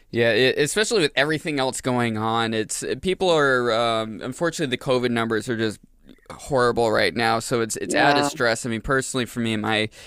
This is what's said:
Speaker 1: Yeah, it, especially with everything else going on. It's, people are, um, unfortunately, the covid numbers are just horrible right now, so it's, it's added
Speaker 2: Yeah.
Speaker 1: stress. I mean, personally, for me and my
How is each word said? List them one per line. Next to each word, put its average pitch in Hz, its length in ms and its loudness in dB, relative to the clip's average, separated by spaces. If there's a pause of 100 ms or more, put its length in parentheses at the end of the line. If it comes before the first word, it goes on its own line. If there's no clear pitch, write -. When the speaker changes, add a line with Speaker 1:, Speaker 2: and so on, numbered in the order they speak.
(100)
Speaker 1:
Yeah, 117 200 2
it, 120 280 4
especially 208 440 0
with 143 120 0
everything 151 460 0
else 131 200 -2
going 120 360 0
on. 113 380 0
It's, - 300 -4 (180)
people 185 260 0
are, 131 440 4
um, 113 500 0
unfortunately, 131 520 -4
the - 80 -6
covid 127 280 2
numbers 113 380 0
are 117 80 -2
just 110 220 -2 (520)
horrible 120 600 0
right 107 220 2
now, 113 260 0
so 120 200 -2
it's, 110 160 -4
it's - 180 -6
added 143 260 4
Speaker 2:
Yeah. 143 80 2
Speaker 1:
stress. 117 360 0
I 127 40 -6
mean, 113 120 -4
personally, 131 460 -2
for - 140 -8
me 113 140 0
and 107 80 -2
my 107 260 0 (180)